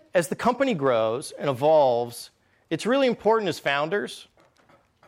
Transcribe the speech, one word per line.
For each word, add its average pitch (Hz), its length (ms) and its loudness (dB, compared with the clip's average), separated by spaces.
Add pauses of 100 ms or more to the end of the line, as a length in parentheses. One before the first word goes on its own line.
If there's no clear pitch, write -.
(140)
as 175 140 2
the - 80 -6
company 247 380 0
grows 127 680 0
and 147 100 -2
evolves, 127 800 2 (380)
it's 165 160 -6
really 262 220 2
important 214 400 0
as 151 120 -4
founders 160 680 -4 (800)